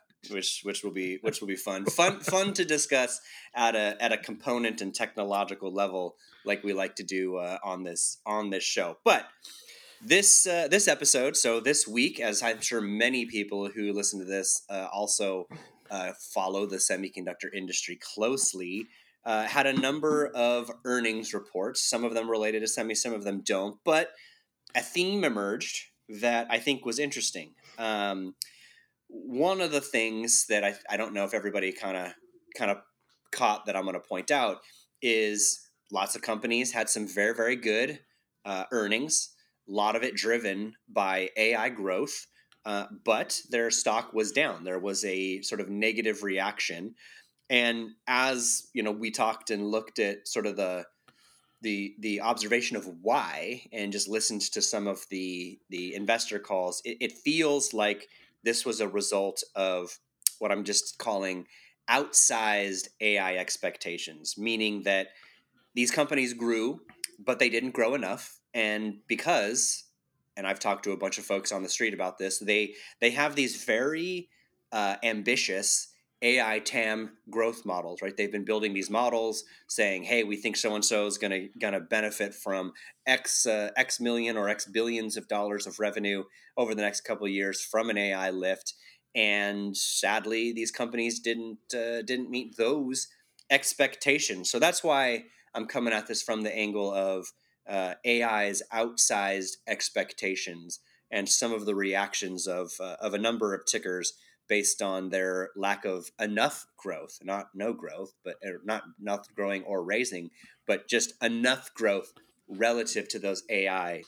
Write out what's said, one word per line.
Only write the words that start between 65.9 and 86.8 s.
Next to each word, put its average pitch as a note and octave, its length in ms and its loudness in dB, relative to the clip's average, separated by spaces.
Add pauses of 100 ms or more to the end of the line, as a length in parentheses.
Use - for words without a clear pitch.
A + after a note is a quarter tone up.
companies C#3 420 2
grew, A#2 480 0 (360)
but A#2 220 0
they B2 100 6
didn't A#2 220 0
grow A#2+ 240 2
enough. G2+ 460 -4 (120)
And G#2+ 440 0 (100)
because, A#2+ 800 2 (520)
and F#2+ 80 -4
I've F#2+ 140 0
talked G2+ 240 0
to G2+ 80 -2
a F#2 60 -2
bunch F#2+ 200 -2
of G2+ 80 -10
folks G2 260 0
on F#2+ 120 -2
the F2+ 60 -6
street G#2+ 260 0
about F#2 240 -4
this, F#2+ 180 -2
they, G#2 380 2 (260)
they A#2 80 6
have C#3+ 260 2
these C3 300 0
very, D#3+ 640 0 (420)
uh, G2+ 320 0
ambitious G#2+ 840 0 (340)
A B2 200 4
I A2 180 2
tam A2 580 -2 (120)
growth A2+ 360 0
models, F2+ 360 -4
right? G2 140 -4
They've G2+ 160 0
been G2+ 140 -2
building G#2+ 280 0
these G2 160 -2
models A2+ 540 0 (240)
saying, F#2+ 360 2
"Hey, A#2 200 2
we G2+ 140 -4
think G#2+ 180 -2
so-and-so G#2+ 520 2
is G2 100 -2
gonna, G2 300 -2 (120)
gonna G2 220 0
benefit G#2 520 0
from F#2+ 380 -4 (340)
X, - 400 2
uh, G#2 300 2
X - 240 2
million A#2 380 0
or G2+ 100 0
X G#2+ 180 0
billions A2+ 520 0
of - 100 -10
dollars G#2 400 -2
of F#2 120 -8
revenue G2+ 440 0 (320)
over A#2 180 2
the G#2 100 -2